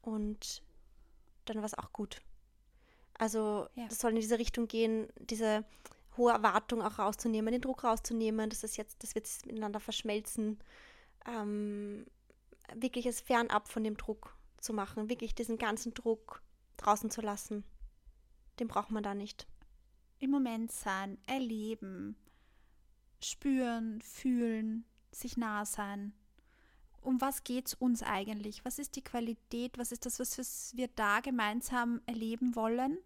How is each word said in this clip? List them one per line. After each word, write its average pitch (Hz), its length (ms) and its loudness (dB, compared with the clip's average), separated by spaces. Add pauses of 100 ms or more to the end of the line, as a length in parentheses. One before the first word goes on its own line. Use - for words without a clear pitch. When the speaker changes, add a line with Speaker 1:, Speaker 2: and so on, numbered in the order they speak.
Speaker 1:
Und 214 600 -4 (840)
dann 214 160 -2
war's 214 120 -2
auch - 200 -8
gut. - 260 -4 (920)
Also 214 600 2
Speaker 2:
Ja. 233 140 -6
Speaker 1:
das 226 120 -6
soll 233 100 4
in 226 100 4
diese 220 180 2
Richtung 233 300 0
gehen, 220 400 2 (100)
diese 214 460 2 (540)
hohe 240 140 8
Erwartung 220 500 4
auch 208 160 0
rauszunehmen, 214 540 2
den 247 100 0
Druck 262 220 -2
rauszunehmen, 220 640 2
dass 220 100 -4
das - 160 -4
jetzt, - 260 -8
dass - 120 -8
wir 220 80 2
jetzt - 240 -8
miteinander 214 340 -4
verschmelzen. 214 760 0 (680)
Ähm, 208 800 -2 (680)
wirklich 247 320 -2
es 240 160 0
fernab 233 460 4
von 226 140 -2
dem 214 140 0
Druck - 400 -8 (220)
zu - 160 -6
machen, 214 340 -2
wirklich 233 260 0
diesen 226 220 0
ganzen 226 380 0
Druck - 480 -2 (340)
draußen 208 340 4
zu - 120 -4
lassen. 208 420 -4 (960)
Den 226 80 0
braucht - 220 -2
man 214 120 0
da 202 120 -2
nicht. 202 320 -8 (720)
Speaker 2:
Im 269 120 0
Moment 233 400 2
sein, 196 560 -2
erleben, 220 920 -4 (1040)
spüren, 233 800 0
fühlen, 226 840 0 (260)
sich - 260 -6
nah 208 280 0
sein. 202 480 -4 (880)
Um 262 200 2
was 269 240 2
geht's 247 300 -2
uns 240 280 4
eigentlich? 208 600 -2
Was 254 140 -6
ist 285 180 -6
die 262 60 -6
Qualität? 233 760 -4
Was 240 140 -2
ist 240 140 -8
das, 240 140 -4
was - 180 -2
wir, 254 60 -4 (340)
wir 247 160 0
da 214 260 4
gemeinsam 240 840 0
erleben 233 480 0
wollen? 247 520 2